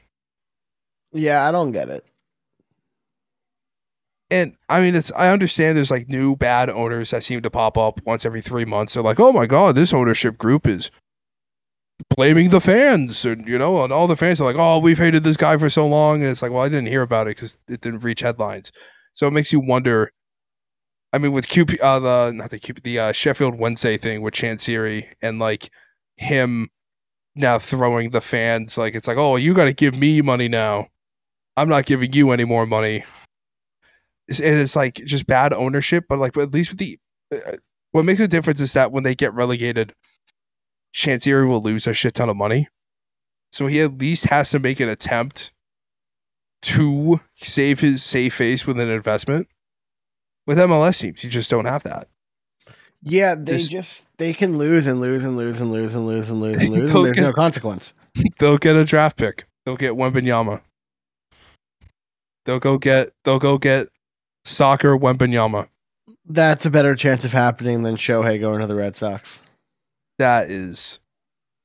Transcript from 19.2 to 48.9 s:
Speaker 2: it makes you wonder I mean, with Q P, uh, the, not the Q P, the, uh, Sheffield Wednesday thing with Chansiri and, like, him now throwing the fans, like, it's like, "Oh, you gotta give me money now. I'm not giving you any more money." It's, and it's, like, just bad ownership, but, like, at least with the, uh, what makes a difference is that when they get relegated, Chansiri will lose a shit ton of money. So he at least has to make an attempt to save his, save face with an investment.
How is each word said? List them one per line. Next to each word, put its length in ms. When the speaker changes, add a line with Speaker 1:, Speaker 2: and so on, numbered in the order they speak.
Speaker 2:
it 60
makes 200
you 60
wonder 540
I 60
mean, 140
with 160
Q 180
P, 140
uh, 180
the, 340
not 180
the 80
Q 160
P, 80
the, 180
uh, 120
Sheffield 460
Wednesday 380
thing 260
with 120
Chansiri 720
and, 180
like, 320
him 520
now 240
throwing 520
the 100
fans, 580
like, 160
it's 140
like, 80
"Oh, 200
you 180
gotta 180
give 260
me 240
money 260
now. 380
I'm 120
not 180
giving 260
you 180
any 140
more 200
money." 400
It's, 120
and 200
it's, 160
like, 280
just 220
bad 260
ownership, 560
but, 120
like, 160
at 160
least 180
with 80
the, 200
uh, 220
what 140
makes 160
a 80
difference 320
is 140
that 180
when 100
they 140
get 180
relegated, 580
Chansiri 540
will 120
lose 280
a 60
shit 200
ton 140
of 80
money. 320
So 160
he 140
at 180
least 280
has 240
to 100
make 180
an 100
attempt 640
to 580
save 460
his, 240
save 300
face 300
with 140
an 100
investment. 600